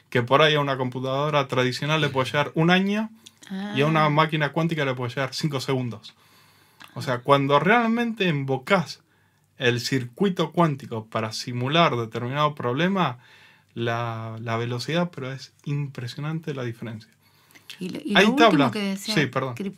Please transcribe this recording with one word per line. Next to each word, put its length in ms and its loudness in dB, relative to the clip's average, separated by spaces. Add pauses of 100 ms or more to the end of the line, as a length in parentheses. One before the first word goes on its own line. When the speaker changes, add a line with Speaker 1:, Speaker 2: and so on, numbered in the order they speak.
Speaker 1:
que 140 2
por 180 4
ahí 140 6
a 60 2
una 160 0
computadora 720 -2
tradicional 500 0
le 100 0
puede 220 -2
llevar 240 0
un 140 4
año 400 2 (680)
y 60 2
a 40 4
una 200 2
Speaker 2:
Ah. 40 2
Speaker 1:
máquina 440 0
cuántica 320 0
le 100 0
puede 180 -6
llevar 200 -4
cinco 260 -4
segundos. 560 -4 (800)
O 60 -10
sea, 180 -2
cuando 400 4
realmente 680 2
invocás 760 -2 (560)
el 220 2
circuito 720 -2
cuántico 540 -2
para 280 -6
simular 640 0
determinado 580 -4
problema, 640 -2 (540)
la, 680 -6
la 160 -4
velocidad, 560 -4
pero 180 -10
es 220 -16 (120)
impresionante 880 -6
la 100 -8
diferencia. 480 -10 (680)
Speaker 2:
Y 100 -8
lo, 140 -10
y 120 -4
Speaker 1:
Hay 100 8
Speaker 2:
lo 60 6
último 180 8
Speaker 1:
tablas. 220 4
Speaker 2:
que 80 -6
decía, 360 -4
Speaker 1:
Sí, 120 2
perdón. 280 -4
Speaker 2:
crip-, 220 -8